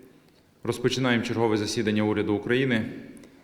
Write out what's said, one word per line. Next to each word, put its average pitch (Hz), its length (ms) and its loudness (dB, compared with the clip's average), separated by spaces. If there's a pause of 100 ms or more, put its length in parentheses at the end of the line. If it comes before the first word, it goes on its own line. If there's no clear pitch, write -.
(640)
Розпочинаємо 120 600 0
чергове 110 340 2
засідання 107 460 0
уряду 107 300 2
України. 120 520 0 (580)